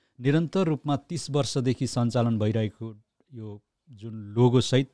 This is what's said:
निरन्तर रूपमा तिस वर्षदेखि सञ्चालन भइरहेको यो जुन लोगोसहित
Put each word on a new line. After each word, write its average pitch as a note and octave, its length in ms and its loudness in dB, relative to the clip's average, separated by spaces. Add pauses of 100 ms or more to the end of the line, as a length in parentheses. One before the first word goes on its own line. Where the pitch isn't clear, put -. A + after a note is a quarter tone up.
(180)
निरन्तर D#3 440 0
रूपमा D3 320 0
तिस - 340 -8
वर्षदेखि C3 580 0
सञ्चालन A#2 520 0
भइरहेको A2 580 -2 (360)
यो G#2+ 280 -14 (300)
जुन A2 220 -14
लोगोसहित A#2+ 800 2